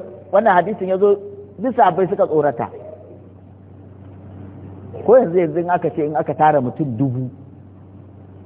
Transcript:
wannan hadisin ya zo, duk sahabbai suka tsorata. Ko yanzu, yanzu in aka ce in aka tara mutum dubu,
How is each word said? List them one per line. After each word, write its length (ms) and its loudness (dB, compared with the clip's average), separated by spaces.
wannan 220 4
hadisin 340 0
ya 100 0
zo, 200 4
duk 160 -4
sahabbai 340 4
suka 180 0
tsorata. 420 0
Ko 120 8
yanzu, 220 2
yanzu 200 0
in 100 -4
aka 200 0
ce 160 -4
in 100 -4
aka 200 -2
tara 260 4
mutum 360 -4
dubu, 320 -2